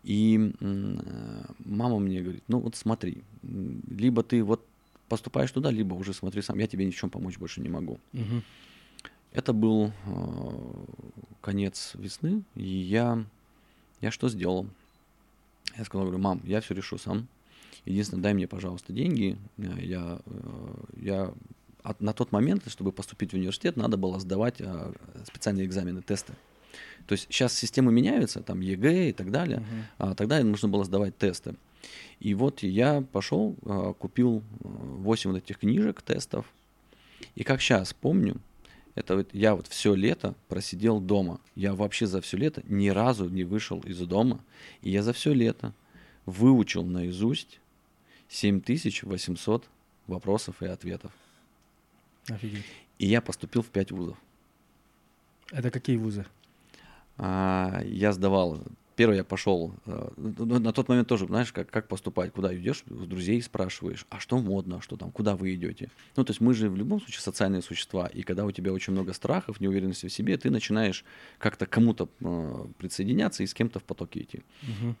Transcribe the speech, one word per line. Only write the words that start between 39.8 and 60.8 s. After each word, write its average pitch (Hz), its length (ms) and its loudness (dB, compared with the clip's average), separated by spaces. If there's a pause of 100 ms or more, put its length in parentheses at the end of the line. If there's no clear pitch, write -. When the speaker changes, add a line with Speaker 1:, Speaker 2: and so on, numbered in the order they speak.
Speaker 1:
лето 98 400 0 (140)
просидел 101 520 0
дома. 92 380 2 (160)
Я 98 200 0
вообще 104 320 0
за 92 140 0
всё - 160 -6
лето 151 320 0
ни 101 200 4
разу 101 400 2
не 92 160 -2
вышел 90 360 -2
из 90 180 -8
дома. 98 420 2 (420)
И 95 80 -2
я 101 120 2
за 117 100 0
всё 151 200 2
лето 113 400 2 (520)
выучил 101 600 6
наизусть 90 760 -2 (680)
семь 98 320 2
тысяч 120 420 -2
восемьсот 95 680 -2 (380)
вопросов 95 560 -2
и 92 40 -4
ответов. 90 440 -8 (1160)
Speaker 2:
Офигеть. 104 380 -8 (320)
Speaker 1:
И 101 80 2
я 117 140 6
поступил - 400 -2
в 113 80 -8
пять 95 220 -2
вузов. 90 260 -6 (1300)
Speaker 2:
Это 123 200 -2
какие 127 260 0
вузы? 104 280 -2 (920)
Speaker 1:
А, 92 680 0
я 101 280 4
сдавал, 92 460 4 (360)
первый 110 220 8
я 92 60 2
пошёл, 90 500 0 (140)
э, - 300 -8
ну, 117 420 0
на 113 120 2
тот 131 160 2